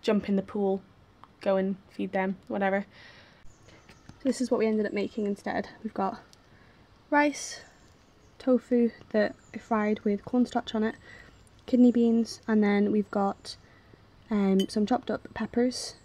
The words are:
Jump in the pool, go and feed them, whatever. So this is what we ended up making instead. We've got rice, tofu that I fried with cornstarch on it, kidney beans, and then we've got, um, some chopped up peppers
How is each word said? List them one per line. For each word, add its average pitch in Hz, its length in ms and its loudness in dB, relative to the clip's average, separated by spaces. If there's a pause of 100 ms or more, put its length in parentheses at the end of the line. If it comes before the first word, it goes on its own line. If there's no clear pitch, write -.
Jump 214 280 0
in 202 60 2
the 190 80 2
pool, 196 380 -2 (600)
go 196 160 0
and 190 200 -2 (120)
feed 190 220 -8
them, 190 260 -2 (100)
whatever. 202 380 -2 (800)
So - 600 -20
this 262 140 0
is 247 120 -2
what 247 80 0
we 220 80 0
ended 214 180 0
up - 80 -6
making 208 320 -4
instead. 196 440 -6 (140)
We've 214 100 -10
got 196 280 -4 (880)
rice, 294 520 0 (760)
tofu 240 540 2 (180)
that 208 260 0 (180)
I - 40 -10
fried 214 440 -2
with 202 240 -2
cornstarch 247 500 0
on 214 80 0
it, 220 120 -2 (680)
kidney 247 260 6
beans, 233 560 2
and 214 160 4
then 202 280 2
we've 214 180 0
got, - 480 -4 (720)
um, 196 400 2
some 214 160 -2
chopped - 240 -2
up - 240 -6
peppers - 720 -2